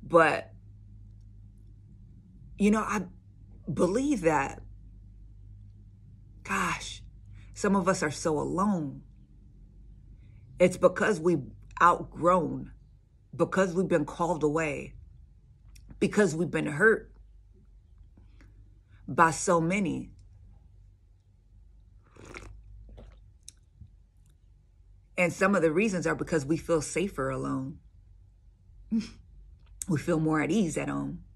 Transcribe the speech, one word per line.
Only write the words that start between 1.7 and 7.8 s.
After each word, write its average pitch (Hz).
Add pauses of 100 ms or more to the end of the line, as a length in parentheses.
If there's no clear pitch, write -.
you 202
know, 220
I 196 (640)
believe 202
that, 151 (1800)
gosh, - (500)
some 202
of 185